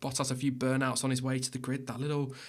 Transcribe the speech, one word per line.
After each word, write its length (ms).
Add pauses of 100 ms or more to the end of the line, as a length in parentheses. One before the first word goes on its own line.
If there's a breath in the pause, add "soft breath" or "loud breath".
Bottas 300
a 40
few 180
burnouts 520
on 60
his 120
way 160
to 120
the 80
grid. 280
That 140
little 340 (140)